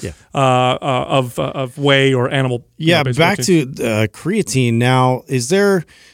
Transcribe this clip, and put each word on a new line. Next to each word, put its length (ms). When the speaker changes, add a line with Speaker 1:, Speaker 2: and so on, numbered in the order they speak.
Speaker 1:
Yeah. 120
Speaker 2:
Uh, 40
uh, 280
of, 300
uh, 40
of 240
whey 360
or 160
animal, 340
you 100
Speaker 1:
Yeah, 100
Speaker 2:
know, 60
based 140
Speaker 1:
back 200
Speaker 2:
proteins. 400
Speaker 1:
to, 80
uh, 220
creatine 640
now. 520
Is 240
there, 340